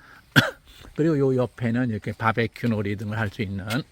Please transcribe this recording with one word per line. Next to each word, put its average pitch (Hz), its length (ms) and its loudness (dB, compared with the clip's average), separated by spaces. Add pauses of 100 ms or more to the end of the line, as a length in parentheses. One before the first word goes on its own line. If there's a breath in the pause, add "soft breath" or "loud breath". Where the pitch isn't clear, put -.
(340 loud breath)
<coughs> - 640 0
그리고 151 240 2
요 135 160 4
옆에는 123 540 0
이렇게 107 240 -4
바베큐 113 560 0
놀이 104 260 0
등을 104 240 -6
할 107 100 0
수 - 140 -6
있는 98 220 -4 (260)